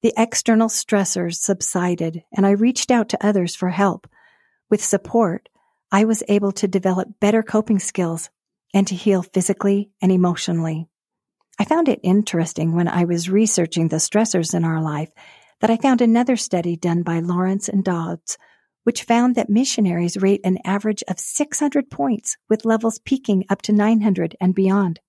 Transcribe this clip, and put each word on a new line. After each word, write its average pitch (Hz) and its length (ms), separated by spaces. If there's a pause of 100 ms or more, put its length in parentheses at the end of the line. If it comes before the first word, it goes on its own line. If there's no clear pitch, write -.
The 226 140
external 226 520
stressors 185 680
subsided, 175 880 (120)
and 196 80
I 196 60
reached 226 400
out 233 200
to - 140
others 196 300
for 180 160
help. 190 380 (600)
With 214 140
support, 202 680 (440)
I 202 120
was 220 240
able 202 240
to - 140
develop 185 540
better 214 220
coping 214 360
skills 165 520 (440)
and 196 140
to 196 60
heal 185 280
physically 196 680 (100)
and 185 100
emotionally. 165 760 (720)
I 202 60
found 320 220
it - 140
interesting 170 720
when 175 140
I 175 160
was 170 240
researching 185 600
the 160 80
stressors 180 580
in 170 100
our 160 180
life 151 300 (480)
that 220 100
I 226 60
found 247 240
another 240 360
study 175 380
done 170 280
by 170 180
Lawrence 185 480
and 196 160
Dodds, 170 540 (460)
which 240 200
found 240 320
that 226 140
missionaries 190 680
rate 196 260
an 185 220
average 202 420
of - 140
six - 400
hundred 285 300
points, - 480 (100)
with 220 160
levels 226 340
peaking 214 520
up 196 120
to - 100
nine 214 280
hundred 185 400
and 185 140
beyond. 190 540